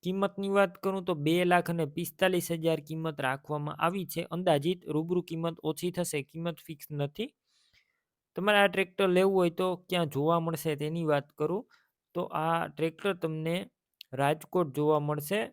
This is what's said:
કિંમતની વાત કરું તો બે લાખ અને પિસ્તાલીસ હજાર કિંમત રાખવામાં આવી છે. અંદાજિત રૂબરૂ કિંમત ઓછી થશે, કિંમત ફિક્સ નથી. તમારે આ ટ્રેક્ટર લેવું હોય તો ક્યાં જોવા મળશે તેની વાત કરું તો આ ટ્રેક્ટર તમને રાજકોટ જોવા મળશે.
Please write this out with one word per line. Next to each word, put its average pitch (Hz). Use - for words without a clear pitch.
કિંમતની 196
વાત 196
કરું 190
તો 180
બે 160
લાખ 175
અને 170
પિસ્તાલીસ 175
હજાર 160
કિંમત 156
રાખવામાં 147
આવી 170
છે. -
અંદાજિત 175
રૂબરૂ 165
કિંમત 165
ઓછી 156
થશે, 170
કિંમત 165
ફિક્સ 156
નથી. 147
તમારે 202
આ 202
ટ્રેક્ટર 190
લેવું 185
હોય 180
તો 180
ક્યાં 175
જોવા 151
મળશે 165
તેની 156
વાત 147
કરું 170
તો 175
આ 165
ટ્રેક્ટર 165
તમને 160
રાજકોટ 147
જોવા 151
મળશે. 151